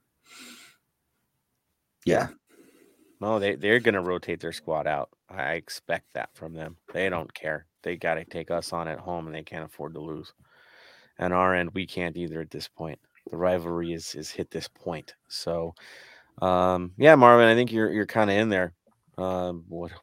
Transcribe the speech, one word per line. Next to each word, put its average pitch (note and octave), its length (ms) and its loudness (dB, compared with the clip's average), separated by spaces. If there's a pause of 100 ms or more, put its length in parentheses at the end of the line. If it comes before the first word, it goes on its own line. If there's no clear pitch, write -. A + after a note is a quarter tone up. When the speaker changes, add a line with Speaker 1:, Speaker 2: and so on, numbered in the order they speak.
(2000)
Speaker 1:
yeah. D#2+ 220 2
Speaker 2:
Yeah. - 0 - (920)
No, G#2+ 200 0
they, G2+ 160 0
they're G#2 240 4
gonna A2 220 2
rotate F2 380 -4
their E2 120 -8
squad D#2 340 -4
out. D2 240 -2 (200)
I, F2+ 120 -10
I C#2 120 -2
expect - 600 -8
that - 220 -8
from E2 180 -14
them. D#2+ 240 -12 (160)
They F#2+ 160 -2
don't E2+ 240 -6
care. D#2 320 -8 (160)
They F2 140 -6
gotta E2 300 -2
take E2+ 260 -10
us E2+ 220 -4
on E2+ 140 -4
at D#2 120 -8
home, F2 260 -8
and D#2 100 -12
they D#2 80 -12
can't D#2+ 220 -14
afford D#2 300 -14
to D#2 40 -12
lose. D#2 340 -12 (840)
And F2+ 160 -2
our F#2 220 4
end, F2 180 -2
we F#2+ 140 -6
can't F2 280 -6
either E2 260 -6
at D#2 100 -14
this D#2 160 -12
point. D#2+ 320 -12 (320)
The E2 60 -10
rivalry E2+ 560 -2
is, D#2+ 200 -10
is D2+ 160 -12
hit - 220 -10
this D#2+ 160 -8
point. - 480 -12 (120)
So, E2 460 -6 (680)
um, F2+ 560 2
yeah, D3 180 10
Marvin, A#2+ 320 10
I A2+ 80 8
think A#2+ 160 2
you're, A2 200 0
you're G#2 140 0
kinda G#2 280 2
in A2 160 2
there. F#2 240 0 (440)
Um, F2+ 500 -4
what, E2+ 240 -10 (120)